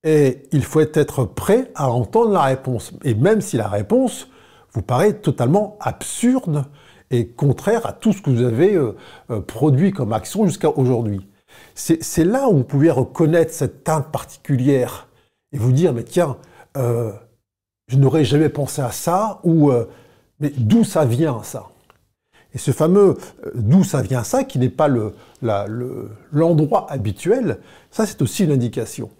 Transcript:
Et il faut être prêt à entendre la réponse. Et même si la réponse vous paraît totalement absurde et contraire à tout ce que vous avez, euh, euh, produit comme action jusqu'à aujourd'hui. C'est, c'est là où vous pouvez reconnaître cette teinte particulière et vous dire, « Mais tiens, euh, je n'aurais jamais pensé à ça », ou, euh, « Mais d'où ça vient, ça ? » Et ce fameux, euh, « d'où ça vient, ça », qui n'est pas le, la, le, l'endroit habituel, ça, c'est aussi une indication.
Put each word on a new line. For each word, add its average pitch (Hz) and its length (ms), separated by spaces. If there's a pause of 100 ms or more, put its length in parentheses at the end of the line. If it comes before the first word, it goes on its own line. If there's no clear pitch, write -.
Et 147 480
il 143 120
faut - 180
être 151 420
prêt - 520
à 139 140
entendre 160 420
la 180 100
réponse. 131 520 (100)
Et 127 100
même 185 280
si - 160
la 101 100
réponse 190 600 (460)
vous 110 80
paraît 185 320
totalement 180 680
absurde 185 880 (460)
et 120 180
contraire 202 560
à - 80
tout 214 200
ce - 80
que - 80
vous 117 120
avez, 131 340
euh, 120 220 (320)
euh, 110 100
produit 151 520
comme 113 200
action 196 360
jusqu'à - 220
aujourd'hui. 117 560 (500)
C'est, - 280
c'est 165 220
là 262 240
où 170 80
vous 127 60
pouvez 147 260
reconnaître 160 640
cette - 300
teinte 156 280
particulière - 960 (440)
et 143 60
vous 123 140
dire, « 151 220
Mais 117 100
tiens, 170 340 (400)
euh, 120 340 (760)
je 131 100
n'aurais 139 280
jamais 147 240
pensé 143 320
à 120 100
ça », 196 520
ou, 160 280
euh, « 117 160 (520)
Mais 147 100
d'où 143 340
ça 160 220
vient, 120 380
ça ? » - 240 (840)
Et 131 40
ce - 140
fameux, 175 460 (280)
euh, « - 100
d'où 127 280
ça 139 180
vient, 120 220
ça », 269 220
qui 262 120
n'est 127 120
pas 151 180
le, 110 260 (300)
la, 101 240
le, 110 420 (220)
l'endroit 156 600
habituel, 143 680 (320)
ça, 220 160
c'est - 160
aussi 196 200
une 156 80
indication. 120 680